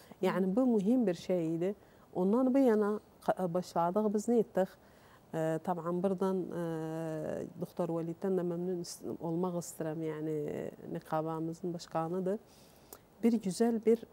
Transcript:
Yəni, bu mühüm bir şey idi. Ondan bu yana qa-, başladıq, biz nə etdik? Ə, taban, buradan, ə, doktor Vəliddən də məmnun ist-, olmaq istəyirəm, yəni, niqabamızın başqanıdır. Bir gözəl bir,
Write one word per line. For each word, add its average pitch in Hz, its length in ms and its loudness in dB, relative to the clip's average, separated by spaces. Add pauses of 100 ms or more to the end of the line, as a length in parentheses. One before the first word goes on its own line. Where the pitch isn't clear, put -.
(220)
Yəni, 185 340 2
bu 262 100 4
mühüm 226 400 4
bir 180 80 2
şey 170 400 0
idi. 180 200 0 (400)
Ondan 240 400 4
bu 277 40 6
yana 214 420 4 (260)
qa-, 185 280 2
başladıq, 180 600 2
biz 214 160 -2
nə 240 100 6
etdik? 190 280 2 (680)
Ə, 160 320 0
taban, 175 360 -2
buradan, 190 440 0
ə, 160 1000 -4 (140)
doktor 175 300 -4
Vəliddən 170 480 -2
də 175 80 0
məmnun 175 380 -4
ist-, - 180 -14 (160)
olmaq 175 400 -2
istəyirəm, 160 480 -6
yəni, 156 300 -4 (580)
niqabamızın 165 800 -4
başqanıdır. 175 640 -2 (840)
Bir 233 200 6
gözəl 226 420 2
bir, 226 280 4